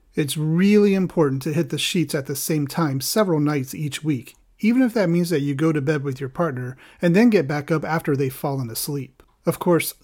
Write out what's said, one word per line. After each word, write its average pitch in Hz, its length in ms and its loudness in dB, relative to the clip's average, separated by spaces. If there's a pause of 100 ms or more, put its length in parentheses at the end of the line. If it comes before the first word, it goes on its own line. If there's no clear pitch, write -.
(160)
It's 151 200 -2
really 196 580 4
important 151 480 0
to 156 100 -4
hit 151 180 -2
the 151 80 -4
sheets 156 360 -2
at 135 120 -4
the 139 100 -6
same 147 320 -2
time 139 320 -2
several 180 400 0
nights 147 340 -2
each 147 300 -8
week, 143 320 -4 (240)
even 240 200 4
if 240 140 2
that 190 140 2
means 175 220 2
that 156 100 0
you 143 160 -2
go 160 160 2
to 151 80 -2
bed 143 240 -2
with 135 160 -6
your 135 80 -6
partner 127 480 -4 (260)
and 170 140 4
then 233 140 6
get 165 180 2
back 147 240 -4
up 156 120 0
after 156 320 -2
they've 135 160 -2
fallen 135 380 -4
asleep. 139 540 -10 (200)
Of 170 140 -2
course, - 460 0